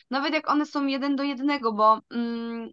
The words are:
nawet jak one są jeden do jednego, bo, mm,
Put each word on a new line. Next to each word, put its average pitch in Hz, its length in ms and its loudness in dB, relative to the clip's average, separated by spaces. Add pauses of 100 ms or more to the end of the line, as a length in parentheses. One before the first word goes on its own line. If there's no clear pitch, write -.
nawet 277 240 0
jak 311 160 0
one 294 160 2
są 285 200 -2
jeden 277 300 0
do 277 80 0
jednego, 269 500 0
bo, 214 260 4 (120)
mm, 233 600 -4